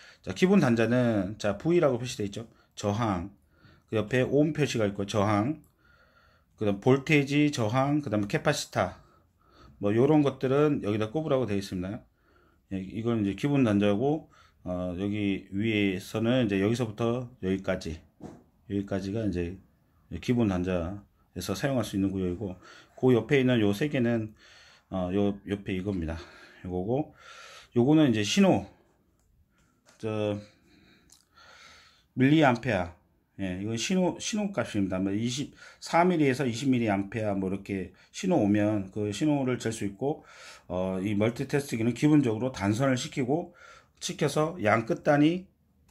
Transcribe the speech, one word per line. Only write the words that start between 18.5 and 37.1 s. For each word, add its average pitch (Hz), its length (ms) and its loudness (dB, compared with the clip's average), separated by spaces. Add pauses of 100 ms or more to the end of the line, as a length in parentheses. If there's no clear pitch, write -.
여기까지가 98 560 -4
이제 87 340 -4 (600)
기본 120 280 2
단자에서 90 1080 -4
사용할 135 260 -2
수 104 140 -6
있는 98 140 0
구조이고, 92 460 -4 (440)
그 127 140 6
옆에 123 260 2
있는 127 200 2
요 101 120 4
세 147 160 -2
개는, 117 460 -2 (560)
어, 90 240 -4
요 101 340 0
옆에 101 240 -6
이겁니다. 92 460 -4 (440)
요거고, 95 520 -4 (600)
요거는 143 360 6
이제 107 120 2
신호, 120 440 4 (1300)
저, 104 420 -2 (1700)
밀리암페어. 127 880 4 (420)
예, 90 200 -4
이건 113 160 -4
신호, 185 420 -2
신호 202 320 -6
값입니다. 92 460 -2
뭐, 98 140 -2
이십, 120 420 -6 (260)
사 170 240 2
밀리에서 151 400 2
이십 120 240 -2
밀리암페어 107 680 0